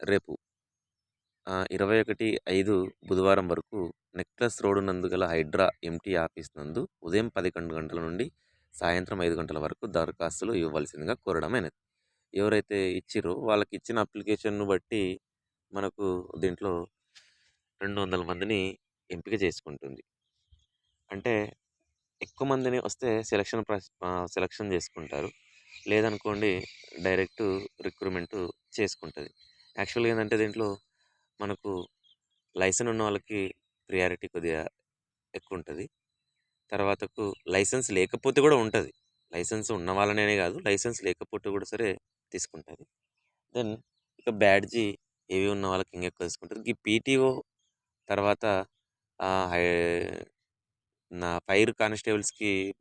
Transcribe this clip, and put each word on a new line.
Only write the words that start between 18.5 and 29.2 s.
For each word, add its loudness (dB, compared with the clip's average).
ఎంపిక -4
చేసుకుంటుంది. -4
అంటే -2
ఎక్కువ -6
మందిని 2
వస్తే -2
సెలక్షన్ 0
ప్రాసెస్, -4
ఆ, -2
సెలక్షన్ -4
చేసుకుంటారు. -4
లేదనుకోండి, 2
డైరెక్ట్ 2
రిక్రూట్‌మెంట్ -6
చేసుకుంటది. -4